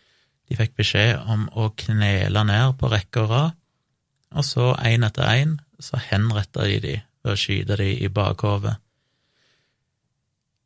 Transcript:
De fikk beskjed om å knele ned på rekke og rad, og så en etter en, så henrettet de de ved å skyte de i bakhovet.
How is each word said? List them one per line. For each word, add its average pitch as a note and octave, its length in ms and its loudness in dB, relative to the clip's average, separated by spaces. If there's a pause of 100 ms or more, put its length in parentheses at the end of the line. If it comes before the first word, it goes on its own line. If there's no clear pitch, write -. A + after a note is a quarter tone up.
(480)
De C3 80 -4
fikk A2+ 220 -2
beskjed G#2+ 500 2
om G#2+ 280 0
å A2 200 -2
knele G2+ 720 0
ned A#2+ 320 2
på B2+ 140 0
rekke A2 320 0
og G#2+ 80 0
rad, D3 220 2 (800)
og D3 140 -2
så B2 300 0 (100)
en A#2 180 4
etter G#2+ 220 0
en, C#3+ 340 2 (220)
så - 160 -6
henrettet A#2 720 0
de G2+ 100 0
de G#2 220 -4 (220)
ved A2 100 -2
å - 20 -4
skyte G2 420 -2
de G2 260 -2
i G2 40 0
bakhovet. G#2 720 -2 (1900)